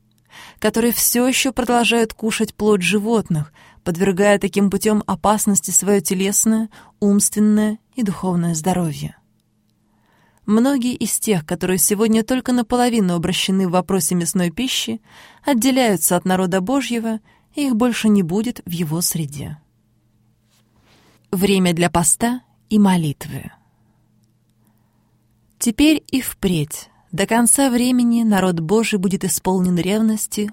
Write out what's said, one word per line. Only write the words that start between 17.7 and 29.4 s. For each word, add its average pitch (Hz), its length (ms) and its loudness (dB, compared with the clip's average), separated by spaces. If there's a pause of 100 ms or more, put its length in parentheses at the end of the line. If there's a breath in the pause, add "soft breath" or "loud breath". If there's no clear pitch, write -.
больше 220 340 0
не 202 140 4
будет 185 420 -4
в 175 60 -12
его 165 300 -4
среде. 151 560 -6 (1700 soft breath)
Время 190 420 2
для 170 160 0
поста 233 520 0 (280)
и 214 80 2
молитвы. 160 760 0 (2000)
Теперь 294 520 2
и 262 100 0
впредь, - 680 -4 (220)
до 190 140 -2
конца 240 440 4
времени, 240 540 2
народ 185 360 2
Божий 208 400 0
будет 190 240 -2
исполнен 180 540 0